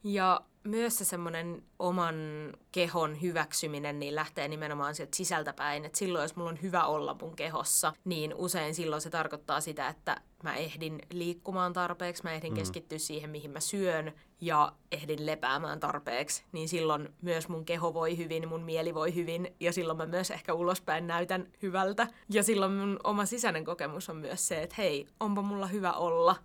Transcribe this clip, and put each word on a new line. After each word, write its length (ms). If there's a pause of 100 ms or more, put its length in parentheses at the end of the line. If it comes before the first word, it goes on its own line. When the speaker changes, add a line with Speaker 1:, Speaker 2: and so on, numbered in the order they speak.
Speaker 1:
Ja 360 (240)
myös 340
se 60
semmonen 580 (160)
oman 360 (580)
kehon 500
hyväksyminen 760
niin 160
lähtee 340
nimenomaan 460
sieltä 220
sisältäpäin. 680
Et 100
silloin, 280
jos 140
mulla 140
on 120
hyvä 220
olla 360
mun 160
kehossa, 560 (120)
niin 300
usein 400
silloin 280
se 80
tarkoittaa 500
sitä, 280
että 320 (220)
mä 120
ehdin 480 (100)
liikkumaan 600
tarpeeksi, 500
mä 100
ehdin 200
Speaker 2:
Mm. 40
Speaker 1:
keskittyä 420
siihen, 320
mihin 200
mä 100
syön, 520 (280)
ja 320 (200)
ehdin 340
lepäämään 540
tarpeeksi. 720
Niin 160
silloin 400 (140)
myös 260
mun 160
keho 300
voi 220
hyvin, 320
mun 140
mieli 320
voi 200
hyvin, 460
ja 120
silloin 260
mä 80
myös 240
ehkä 240
ulospäin 520
näytän 420 (140)
hyvältä. 440 (220)
Ja 140
silloin 300
mun 320
oma 220
sisäinen 380
kokemus 460
on 60
myös 320
se, 140
että 160
hei, 280 (140)
onpa 220
mulla 240
hyvä 260
olla. 520